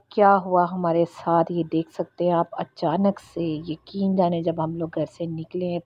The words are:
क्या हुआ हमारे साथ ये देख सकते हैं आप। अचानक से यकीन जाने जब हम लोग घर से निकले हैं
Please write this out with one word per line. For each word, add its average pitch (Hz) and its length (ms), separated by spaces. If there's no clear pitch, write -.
क्या 202 180
हुआ 180 220
हमारे 170 400
साथ 170 440
ये 175 160
देख 165 240
सकते - 340
हैं 175 100
आप। 165 240
अचानक 185 600
से - 260
यकीन 190 520
जाने 175 260
जब 170 180
हम 160 180
लोग 165 180
घर 156 100
से - 200
निकले 165 400
हैं 175 200